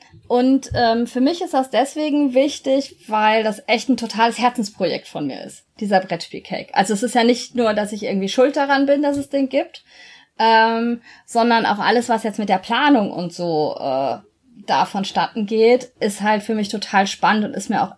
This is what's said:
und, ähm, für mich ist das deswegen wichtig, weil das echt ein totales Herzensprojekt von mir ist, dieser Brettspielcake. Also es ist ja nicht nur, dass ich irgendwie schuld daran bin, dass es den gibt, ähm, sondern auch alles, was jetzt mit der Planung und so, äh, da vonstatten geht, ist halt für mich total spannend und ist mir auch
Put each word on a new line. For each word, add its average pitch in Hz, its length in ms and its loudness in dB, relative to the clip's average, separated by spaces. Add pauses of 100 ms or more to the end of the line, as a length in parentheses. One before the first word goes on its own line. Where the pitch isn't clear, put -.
(280)
und, 262 460 2
ähm, 233 320 2
für 247 140 -4
mich 330 220 0
ist 339 100 -8
das 262 160 0
deswegen 285 640 0
wichtig, 269 640 0 (120)
weil 214 340 2
das 214 240 -4
echt 226 240 0
ein 254 80 2
totales 226 400 0
Herzensprojekt 214 720 -2
von - 180 -6
mir 131 180 -8
ist, - 200 -18 (160)
dieser 202 200 2
Brettspielcake. - 760 -8
Also 196 200 2
es 202 80 -2
ist 247 120 0
ja 233 100 4
nicht 240 300 2
nur, 233 200 0
dass 208 180 -4
ich 214 120 -10
irgendwie 190 240 -2
schuld 262 280 2
daran 277 300 2
bin, 285 160 2
dass 285 140 0
es 277 140 -6
den 277 180 0
gibt, 294 360 -4 (540)
ähm, 226 640 2 (240)
sondern 233 400 2
auch 202 120 0
alles, 208 300 0
was 226 140 0
jetzt 208 160 -6
mit 208 100 -4
der 190 100 2
Planung 240 520 0
und 170 220 -8
so, 160 460 -2
äh, 131 400 -2 (480)
da - 200 2
vonstatten - 600 -4
geht, 226 520 2
ist 202 220 -4
halt 208 220 0
für 220 120 -4
mich 214 140 -2
total 202 380 0
spannend 208 400 0
und - 80 -8
ist - 160 -10
mir 170 120 0
auch - 140 -6